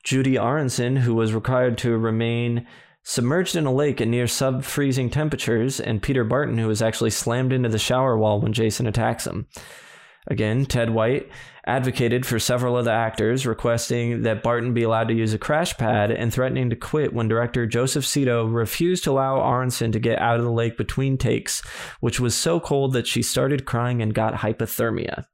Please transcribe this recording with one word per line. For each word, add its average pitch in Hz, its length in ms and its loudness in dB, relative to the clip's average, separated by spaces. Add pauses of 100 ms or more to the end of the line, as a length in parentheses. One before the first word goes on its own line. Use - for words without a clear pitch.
Judy 135 340 2
Aronson, 127 600 0
who 120 180 2
was 110 180 2
required 127 460 2
to 117 180 0
remain 117 680 0 (360)
submerged 160 520 0
in 160 100 0
a 131 80 0
lake 139 280 0
at 110 80 2
near 120 180 0
sub-freezing 131 800 0
temperatures, 123 720 0
and 110 240 -2
Peter 131 220 0
Barton, 120 320 0
who 113 100 0
was 107 140 0
actually 113 280 0
slammed 127 440 0
into 127 160 0
the 110 100 0
shower 127 380 2
wall 107 240 2
when 110 100 0
Jason 113 340 0
attacks 113 400 0
him. - 220 -8 (840)
Again, 113 360 0
Ted 117 240 0
White 113 400 0 (360)
advocated 123 600 0
for 117 120 0
several 123 400 0
of 120 60 0
the 113 80 2
actors, 113 560 0
requesting 117 760 0
that 110 200 0
Barton 120 300 0
be 117 100 2
allowed 113 240 2
to 117 60 0
use 110 200 2
a 110 40 -2
crash 160 400 0
pad 110 340 2
and 113 220 -2
threatening 127 360 0
to 113 60 0
quit - 380 -2
when 113 160 0
director 120 360 2
Joseph 123 380 0
Zito 120 500 0
refused 170 520 0
to 143 60 2
allow 135 280 2
Aronson 123 540 0
to 110 60 0
get 113 200 0
out 117 180 2
of 117 60 2
the 120 80 0
lake 117 240 0
between 135 420 -2
takes, 117 440 -2 (400)
which 120 180 0
was 123 160 0
so 165 240 0
cold 139 320 0
that 120 160 0
she 120 140 -2
started 135 440 0
crying 120 360 -2
and 107 120 0
got 110 220 0
hypothermia. - 880 -2 (100)